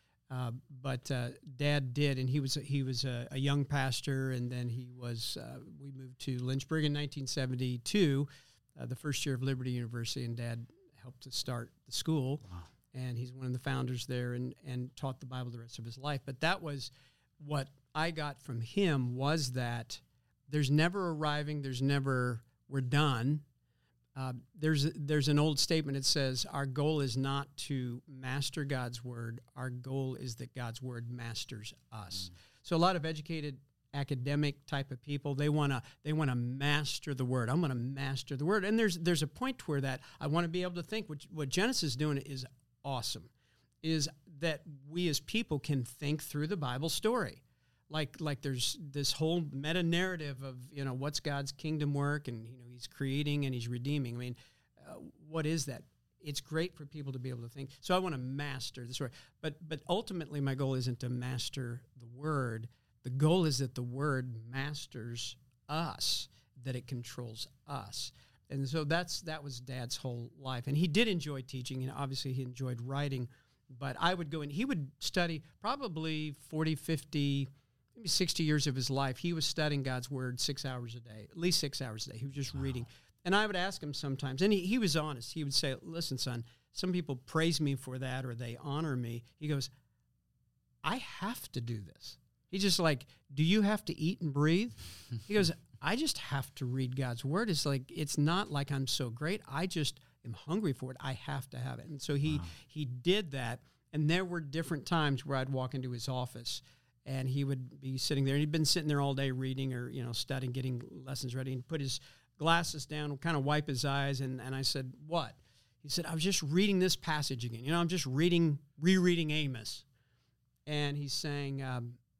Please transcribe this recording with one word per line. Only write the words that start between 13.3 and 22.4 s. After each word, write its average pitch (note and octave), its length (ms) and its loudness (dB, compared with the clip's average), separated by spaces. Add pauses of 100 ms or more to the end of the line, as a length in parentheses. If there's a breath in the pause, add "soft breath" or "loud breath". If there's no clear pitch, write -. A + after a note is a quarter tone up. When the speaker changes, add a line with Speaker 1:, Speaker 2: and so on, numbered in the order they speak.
Speaker 1:
one C3 140 -8
of B2+ 60 0
the B2 80 -2
founders B2+ 460 -2
there B2 280 -2
and, B2 200 -4 (120)
and B2+ 300 -6
taught C3 240 -4
the C3+ 60 -10
Bible B2 240 -6
the A#2 80 -10
rest A#2 200 -14
of A2+ 80 -8
his A#2 100 -10
life. C3+ 300 -2
But B2+ 140 -8
that F3+ 200 4
was C#3+ 300 -6 (540 soft breath)
what C#3+ 240 -2 (260)
I D#3+ 160 2
got D3 300 -4
from A2+ 200 -4
him, B2+ 540 4
was C#3 380 2
that A#2+ 480 -4 (480)
there's C#3 220 4
never F3 400 6
arriving, D3+ 520 0
there's C3 200 -2
never, C3 600 4 (260)